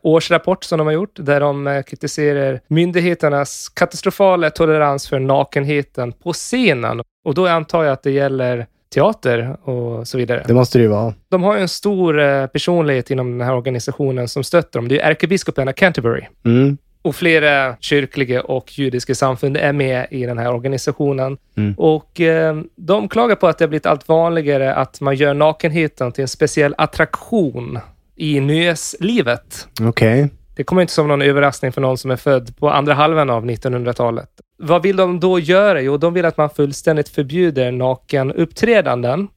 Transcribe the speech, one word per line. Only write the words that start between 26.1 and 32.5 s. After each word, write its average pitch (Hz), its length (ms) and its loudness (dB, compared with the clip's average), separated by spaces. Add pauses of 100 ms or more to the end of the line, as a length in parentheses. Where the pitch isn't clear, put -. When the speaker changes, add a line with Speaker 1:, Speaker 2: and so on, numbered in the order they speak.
Speaker 1:
till - 100 -6
en 131 60 -2
speciell 143 500 0
attraktion 143 1000 -2 (380)
i 151 220 -2
nöjeslivet. 165 1300 -2 (140)
Speaker 2:
Okej. 113 480 2 (260)
Speaker 1:
Det 143 80 -6
kommer 180 180 2
inte 170 120 0
som 151 140 0
någon 143 140 0
överraskning 139 500 0
för 139 100 -4
någon 131 160 0
som 131 140 -6
är 127 40 0
född 127 420 -2